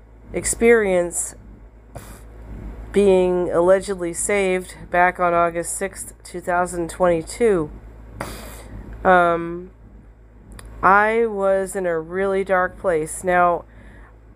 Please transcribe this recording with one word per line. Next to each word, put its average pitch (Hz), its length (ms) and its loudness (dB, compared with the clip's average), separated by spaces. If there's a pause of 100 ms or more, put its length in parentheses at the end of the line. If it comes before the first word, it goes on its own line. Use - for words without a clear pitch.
(320)
experience 190 1040 2 (1600)
being 185 580 4
allegedly 180 600 2
saved 185 640 -2 (120)
back 180 300 2
on 175 140 2
August 170 420 0
sixth, - 380 -8 (100)
two - 160 -12
thousand 175 500 -2
twenty-two. 175 800 0 (1300)
Um, 175 680 2 (1080)
I 214 440 4
was 196 500 0
in 190 100 -2
a 170 140 0
really 190 460 -2
dark 185 320 0
place. 160 480 -2
Now, 180 400 4 (720)